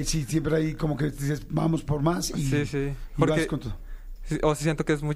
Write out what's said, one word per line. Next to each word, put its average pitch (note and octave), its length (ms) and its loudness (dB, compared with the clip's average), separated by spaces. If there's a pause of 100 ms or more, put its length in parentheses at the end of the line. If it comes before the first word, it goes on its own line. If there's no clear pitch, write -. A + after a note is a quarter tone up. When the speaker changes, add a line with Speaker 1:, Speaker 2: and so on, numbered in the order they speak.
Speaker 1:
sí, D#3 200 0
siempre D3+ 320 0
ahí D#3 180 2
como D3+ 240 0
que C#3+ 80 0
dices, C#3 440 -2
"Vamos D#3 340 2
por C#3+ 180 0
más", E3+ 300 2
y, E3 180 -2
Speaker 2:
Sí, C#3+ 160 2
sí. D3 120 -4
Speaker 1:
y C#3 100 0
vas C#3 80 -4 (220)
Speaker 2:
Porque D#3 300 4
Speaker 1:
con D3+ 120 0
todo. - 180 -6 (460)
Speaker 2:
sí, D#3 180 0
o D3+ 140 6
sí C#3+ 80 -4
siento D#3 200 2
que D#3 100 2
es D3 100 0
mu-, D3 120 0